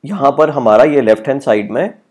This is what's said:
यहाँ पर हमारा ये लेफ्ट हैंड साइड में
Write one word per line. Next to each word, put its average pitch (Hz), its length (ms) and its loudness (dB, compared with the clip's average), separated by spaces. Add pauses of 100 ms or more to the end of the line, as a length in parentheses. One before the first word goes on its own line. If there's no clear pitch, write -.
यहाँ 147 280 -2
पर 151 180 0
हमारा 120 340 2
ये 147 160 2
लेफ्ट 110 280 0
हैंड 139 120 -4
साइड 107 300 -2
में 165 220 -4 (180)